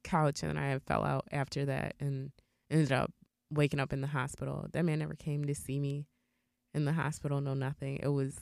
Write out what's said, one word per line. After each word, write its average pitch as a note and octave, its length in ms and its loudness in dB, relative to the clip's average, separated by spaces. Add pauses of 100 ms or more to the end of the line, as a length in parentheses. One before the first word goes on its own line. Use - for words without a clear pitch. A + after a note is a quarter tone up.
couch, D#3 400 2
and D3+ 160 -2
I C#3 220 0
fell - 240 0
out C#3 260 0
after C#3+ 360 -2
that - 340 -2
and C#3 320 -4 (380)
ended D3 220 4
up B2+ 200 2 (380)
waking D3 300 4
up C3+ 120 -2
in C3+ 80 -2
the C3+ 80 -2
hospital. C#3 640 -4
That E3+ 120 2
man D#3 140 2
never D3+ 160 -4
came D3 300 -2
to C#3+ 100 0
see C#3 240 -4
me C#3+ 280 -2 (680)
in D3 100 2
the C#3+ 80 2
hospital, D3 480 0
no C#3 140 0
nothing. C#3 480 -2
It C3+ 60 0
was, C#3 340 2